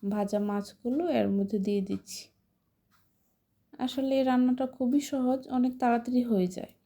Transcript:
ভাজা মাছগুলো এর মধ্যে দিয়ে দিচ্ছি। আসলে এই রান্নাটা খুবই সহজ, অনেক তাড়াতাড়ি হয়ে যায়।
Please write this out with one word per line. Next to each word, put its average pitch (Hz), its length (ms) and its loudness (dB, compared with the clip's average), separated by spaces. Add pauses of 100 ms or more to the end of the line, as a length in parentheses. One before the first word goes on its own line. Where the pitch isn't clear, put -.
(100)
ভাজা 208 280 -2
মাছগুলো 208 720 -4
এর 220 200 0
মধ্যে 196 300 0
দিয়ে 202 220 0
দিচ্ছি। - 480 -8 (1500)
আসলে 269 360 -2
এই 269 100 4
রান্নাটা 254 420 2
খুবই 262 340 0
সহজ, 262 480 0
অনেক 254 300 0
তাড়াতাড়ি 247 440 2
হয়ে 208 240 2
যায়। - 260 -8 (140)